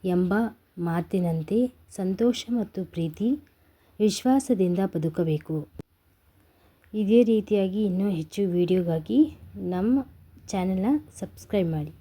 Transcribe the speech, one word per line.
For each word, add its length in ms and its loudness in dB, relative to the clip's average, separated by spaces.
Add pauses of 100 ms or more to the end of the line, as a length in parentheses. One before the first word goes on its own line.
ಎಂಬ 300 2 (440)
ಮಾತಿನಂತೆ 920 -2 (180)
ಸಂತೋಷ 580 -2
ಮತ್ತು 360 -4
ಪ್ರೀತಿ, 560 -4 (600)
ವಿಶ್ವಾಸದಿಂದ 800 2
ಬದುಕಬೇಕು. 880 -2 (1300)
ಇದೇ 280 6
ರೀತಿಯಾಗಿ 640 2
ಇನ್ನೂ 240 0
ಹೆಚ್ಚು 340 -4
ವಿಡಿಯೋಗಾಗಿ 960 2 (180)
ನಮ್ಮ 460 0 (440)
ಚಾನೆಲ್ನ 400 -2 (340)
ಸಬ್ಸ್ಕ್ರೈಬ್ 500 -2
ಮಾಡಿ. 200 -4 (100)